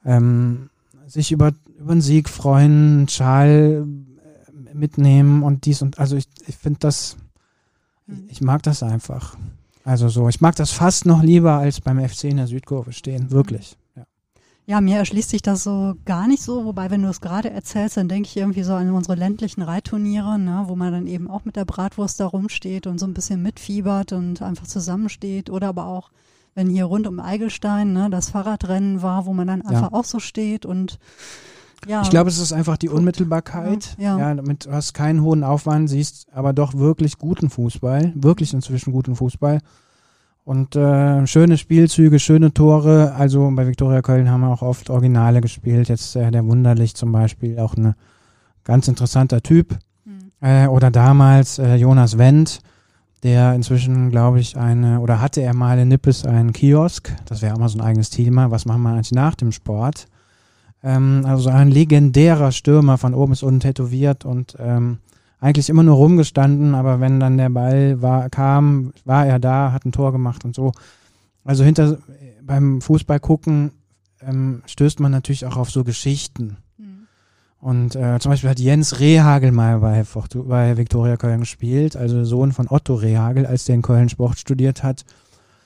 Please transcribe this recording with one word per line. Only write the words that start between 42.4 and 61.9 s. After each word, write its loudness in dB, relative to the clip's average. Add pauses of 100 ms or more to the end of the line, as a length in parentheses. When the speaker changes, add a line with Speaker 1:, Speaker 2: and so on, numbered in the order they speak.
Speaker 1:
Tore. 4
Also 2
bei 0
Viktoria 0
Köln 2
haben 2
wir 2
auch -2
oft -4
Originale 4
gespielt. 0
Jetzt, -4
äh, 0
der 0
Wunderlich 2
zum -4
Beispiel, -2
auch -4
ein 2 (680)
ganz 2
interessanter 0
Typ. 2 (280)
Speaker 2:
Mhm. -20 (100)
Speaker 1:
Äh, 4
oder 4
damals, 6
äh, 2
Jonas 4
Wendt, 4 (640)
der 2
inzwischen, 0
glaub 2
ich, -2
eine, 0
oder 0
hatte -2
er -2
mal 0
in 2
Nippes 0
einen 0
Kiosk. 0 (120)
Das -10
wäre -4
auch -6
mal 0
so -6
ein -6
eigenes 0
Thema. 0
Was -4
machen -2
wir 0
eigentlich -4
nach 0
dem -2
Sport? -6 (760)
Ähm, 0
also 0
ein 6
legendärer 4